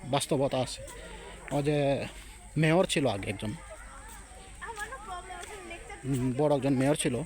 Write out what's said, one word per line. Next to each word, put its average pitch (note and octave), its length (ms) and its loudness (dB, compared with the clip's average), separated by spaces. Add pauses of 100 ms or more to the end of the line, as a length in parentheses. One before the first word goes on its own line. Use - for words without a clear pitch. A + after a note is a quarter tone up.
(140)
বাস্তবতা C3+ 520 2
আছে। - 140 -8 (720)
ওই C#3+ 120 2
যে D3 140 4 (800)
মেয়র D#3+ 280 8
ছিল D3 220 2
আগে G2+ 220 0
একজন, G#2+ 220 -2 (2500)
উম, B2+ 320 2
বড় D3 180 6
একজন C#3 260 2
মেয়র C#3 140 6
ছিল। C3+ 200 0 (100)